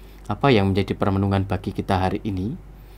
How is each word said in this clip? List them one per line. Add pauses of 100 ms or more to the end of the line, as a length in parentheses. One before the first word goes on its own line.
(300)
Apa
yang
menjadi
permenungan
bagi
kita
hari
ini? (440)